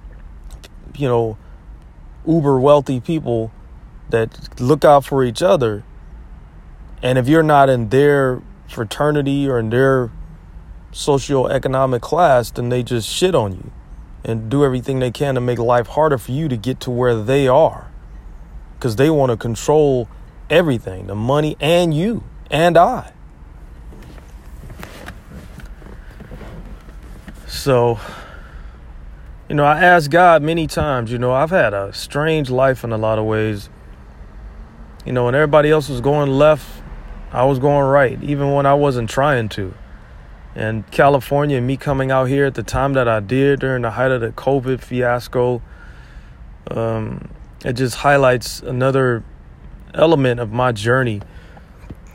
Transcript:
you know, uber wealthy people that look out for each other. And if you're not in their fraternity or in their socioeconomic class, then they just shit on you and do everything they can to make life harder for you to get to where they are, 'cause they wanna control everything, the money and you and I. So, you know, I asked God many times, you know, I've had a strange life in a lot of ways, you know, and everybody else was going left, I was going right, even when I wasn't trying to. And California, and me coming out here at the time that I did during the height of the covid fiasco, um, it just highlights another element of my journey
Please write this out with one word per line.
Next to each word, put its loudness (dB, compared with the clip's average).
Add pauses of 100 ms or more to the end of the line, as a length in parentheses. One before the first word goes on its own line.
(960)
you -2
know, 0 (920)
uber 4
wealthy 4
people -4 (580)
that -2
look 2
out 8
for 0
each -2
other. 2 (1160)
And 2
if 0
you're 6
not 6
in 0
their 2 (260)
fraternity -2
or 0
in -2
their 2 (800)
socioeconomic 0
class, 2
then -6
they 0
just -4
shit 0
on 0
you -14 (540)
and -6
do 2
everything -2
they -2
can -4
to -2
make -2
life 2
harder 0
for -10
you -4
to -4
get -6
to -8
where 0
they 0
are, 2 (920)
'cause -4
they 4
wanna 2
control 0 (420)
everything, 0
the -10
money 0
and 2
you -2 (280)
and 4
I. 2 (4000)
So, 0 (1500)
you -4
know, 2
I 4
asked 6
God 6
many 0
times, -2
you -4
know, 0
I've 0
had 2
a -6
strange -2
life 0
in -6
a -2
lot 0
of -2
ways, -2 (1400)
you -6
know, 0
and 0
everybody 4
else 2
was -6
going 2
left, 4 (640)
I 0
was 2
going 2
right, 2
even -2
when 2
I 4
wasn't 2
trying 0
to. -8 (800)
And -6
California, 2
and -2
me -2
coming -2
out 2
here 0
at -2
the -6
time -2
that 2
I 0
did 0
during -2
the -4
height 0
of -2
the -4
covid -2
fiasco, -2 (1080)
um, -6 (340)
it -4
just -4
highlights 2
another 0 (720)
element 2
of -6
my 2
journey 0 (960)